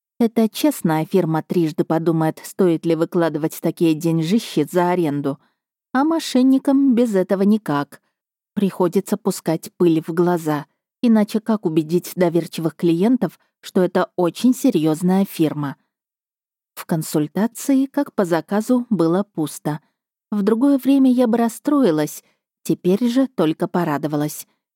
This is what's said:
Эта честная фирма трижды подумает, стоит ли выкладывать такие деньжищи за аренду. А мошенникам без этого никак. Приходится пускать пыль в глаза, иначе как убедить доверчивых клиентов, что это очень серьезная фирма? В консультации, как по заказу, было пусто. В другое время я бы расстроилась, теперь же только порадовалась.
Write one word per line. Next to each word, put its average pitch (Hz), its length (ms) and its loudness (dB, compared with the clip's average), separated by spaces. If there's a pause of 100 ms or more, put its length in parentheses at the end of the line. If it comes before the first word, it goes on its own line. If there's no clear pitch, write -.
(200)
Эта 226 280 2
честная 165 580 0
фирма 160 360 0
трижды 165 420 -2
подумает, 160 600 0
стоит 170 420 0
ли 165 100 2
выкладывать 160 640 -2
такие 165 340 0
деньжищи 165 760 -2
за 175 200 0
аренду. 143 480 -2 (540)
А 262 100 0
мошенникам 269 920 2
без 233 200 2
этого 190 280 0
никак. 175 580 0 (520)
Приходится 190 600 0
пускать - 640 -4
пыль 165 240 2
в - 80 -10
глаза, 165 560 0 (360)
иначе 220 380 2
как 214 260 -2
убедить 165 500 -2
доверчивых 165 600 -2
клиентов, 175 640 0 (220)
что - 200 -2
это 180 340 0
очень 185 400 0
серьезная 180 680 2
фирма? 147 540 -4 (960)
В - 120 -16
консультации, 185 1000 -2
как 285 280 -4
по 208 120 0
заказу, 208 640 -2
было 170 340 0
пусто. 151 560 -8 (520)
В 208 100 -2
другое 233 380 2
время 262 320 4
я 247 160 2
бы 226 100 0
расстроилась, 226 880 0 (400)
теперь 185 440 0
же 254 200 0
только 165 400 -2
порадовалась. 151 800 -4 (280)